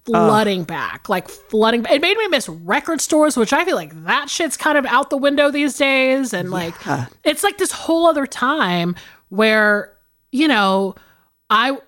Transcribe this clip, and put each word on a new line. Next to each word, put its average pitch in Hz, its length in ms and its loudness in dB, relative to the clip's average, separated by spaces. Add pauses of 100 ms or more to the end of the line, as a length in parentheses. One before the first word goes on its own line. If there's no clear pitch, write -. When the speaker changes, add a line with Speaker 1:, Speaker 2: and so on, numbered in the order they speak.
Speaker 1:
Ugh. 233 60 -2
Speaker 2:
flooding 214 500 2
back, 151 460 -8
like, 180 200 -4
flooding 220 540 0
ba-, 240 100 2
it 277 80 2
made 370 160 2
me 440 100 -2
miss 302 220 -2
record 190 520 -4
stores, 302 360 2
which 220 160 2
I 311 120 2
feel 349 100 0
like 160 300 -10
that 269 240 -2
shit's 320 280 -4
kind 302 200 0
of 269 100 0
out 247 240 0
the 285 60 0
window 285 340 2
these 285 260 -2
days. 269 560 0
And, 180 160 -6
like, 175 240 -6 (120)
Speaker 1:
Yeah. 139 200 -4 (180)
Speaker 2:
it's, 320 200 0
like, 403 160 0
this 381 120 0
whole 330 360 0
other 294 180 2
time 185 680 -2 (340)
where, 214 640 2 (380)
you 285 160 2
know, 196 480 2 (560)
I, 247 260 2 (100)